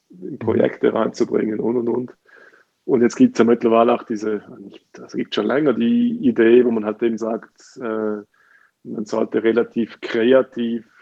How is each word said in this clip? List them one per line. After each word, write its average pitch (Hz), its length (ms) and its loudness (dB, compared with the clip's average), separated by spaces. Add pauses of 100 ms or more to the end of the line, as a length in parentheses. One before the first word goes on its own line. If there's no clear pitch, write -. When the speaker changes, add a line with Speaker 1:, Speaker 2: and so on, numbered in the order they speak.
(100)
Speaker 1:
in 180 240 -14
Speaker 2:
Mhm. 117 40 -12
Speaker 1:
Projekte - 560 0
reinzubringen 113 640 -2
und, 117 160 -2
und, 117 120 -4
und. 123 280 -6 (680)
Und 120 180 0
jetzt 117 140 2
gibt's 123 220 4
ja 117 60 4
mittlerweile 117 500 4
auch 117 100 -4
diese, 107 380 -6 (180)
nicht, - 320 -20
das - 220 -20
gibt - 200 -8
schon 107 120 -2
länger 135 260 0
die 117 480 0
Idee, 120 440 6
wo 120 80 0
man 110 120 -2
halt 107 180 -6
eben 117 160 -2
sagt, 110 420 -8 (200)
äh, 107 420 -6 (640)
man 113 220 -10
sollte 110 380 -4
relativ 113 560 -2
kreativ, 120 840 0 (180)